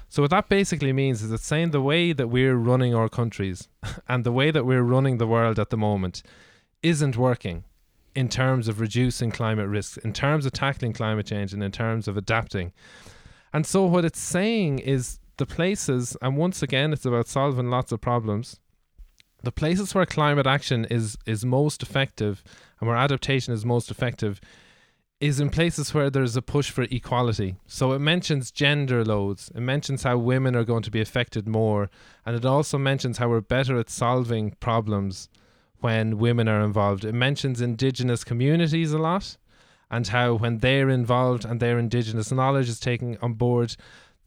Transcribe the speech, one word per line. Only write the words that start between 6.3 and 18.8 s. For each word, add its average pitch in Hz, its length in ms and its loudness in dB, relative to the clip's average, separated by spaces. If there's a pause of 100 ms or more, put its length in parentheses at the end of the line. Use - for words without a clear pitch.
isn't 147 360 2
working 117 480 0 (480)
in 131 140 0
terms 131 400 0
of 110 140 -2
reducing 117 500 0
climate 107 380 -2
risks, 104 260 -4
in 113 160 -6
terms 143 340 0
of 131 60 -2
tackling 135 400 -2
climate 110 340 -2
change, 101 280 -4
and 101 100 -4
in 98 80 -2
terms 113 380 -4
of 101 80 -4
adapting. 101 560 -4 (800)
And 151 120 0
so 190 200 2
what 175 180 4
it's 165 160 -2
saying 190 600 0
is 135 420 -2 (160)
the 139 80 -2
places, 156 760 -2
and 131 140 0
once 170 260 0
again, 139 300 0
it's 147 140 -4
about 120 240 0
solving 131 400 0
lots 123 240 -2
of 113 80 -4
problems, 113 580 -2 (840)